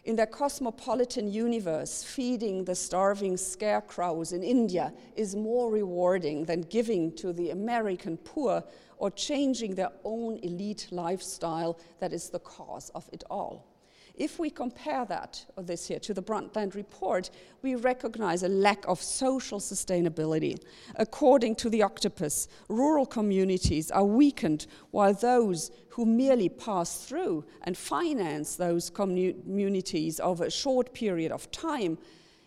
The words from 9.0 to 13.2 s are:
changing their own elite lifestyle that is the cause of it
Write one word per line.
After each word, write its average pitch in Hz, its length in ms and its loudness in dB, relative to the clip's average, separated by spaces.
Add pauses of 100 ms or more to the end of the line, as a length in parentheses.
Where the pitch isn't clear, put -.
changing 254 640 -2
their 185 160 -2 (140)
own 226 380 -4
elite 196 480 -6
lifestyle 170 880 -4 (200)
that 185 140 -6
is - 180 -8
the 175 80 -6
cause - 560 -14
of - 180 -12
it - 160 -16